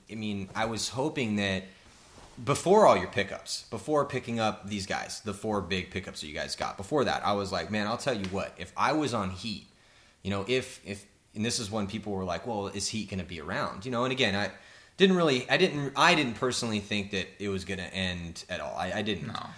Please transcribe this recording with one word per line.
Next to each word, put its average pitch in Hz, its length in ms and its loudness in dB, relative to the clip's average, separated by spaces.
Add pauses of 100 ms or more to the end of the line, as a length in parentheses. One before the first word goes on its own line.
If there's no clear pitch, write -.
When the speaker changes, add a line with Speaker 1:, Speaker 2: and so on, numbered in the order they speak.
Speaker 1:
I 104 60 -10
mean, 104 400 -4
I 107 120 2
was 110 200 -4
hoping 131 480 0
that 98 300 2 (800)
before 170 420 8
all 123 80 10
your 92 140 0
pickups, - 600 -4
before 143 360 0
picking 117 340 -4
up 104 300 -2
these 101 160 -4
guys, - 400 -4
the 104 80 -4
four 104 260 -2
big 90 320 -2
pickups - 300 -8
that 78 60 -10
you 76 60 -10
guys 76 220 -4
got, - 220 -4
before 135 260 0
that, 78 220 0
I 98 80 4
was 98 180 0
like, 85 180 -2
"Man, 104 160 0
I'll 110 120 -2
tell 135 160 0
you 104 160 -2
what, 87 280 -4
if 87 200 -10
I 117 160 4
was 147 200 0
on 98 180 -2
Heat, 92 360 -10 (560)
you 98 60 -4
know, 98 180 -2
if, 127 380 -2
if," 98 200 -10 (300)
and 107 80 -2
this 117 160 0
is 107 100 -6
when 107 180 -2
people 104 260 -6
were 95 100 -2
like, 87 240 -4
"Well, 104 200 -2
is 101 200 -4
Heat 104 220 -4
gonna 92 160 -4
be 82 160 -10
around?" 92 440 -4
You 127 60 -6
know, 120 140 0
and 131 80 0
again, 120 220 2
I 101 160 0 (440)
didn't 185 220 8
really, 143 320 4
I 135 80 6
didn't, 147 400 2
I 165 180 8
didn't 127 200 2
personally 117 440 0
think 101 320 -2
that 92 160 0 (120)
it 101 100 -2
was 95 160 -2
gonna 92 160 -4 (100)
end 87 580 -4
at 87 120 -4
all. 73 160 -4
I, 90 160 -2
I 104 80 -2
didn't. 104 260 -2
Speaker 2:
No. - 180 -8 (120)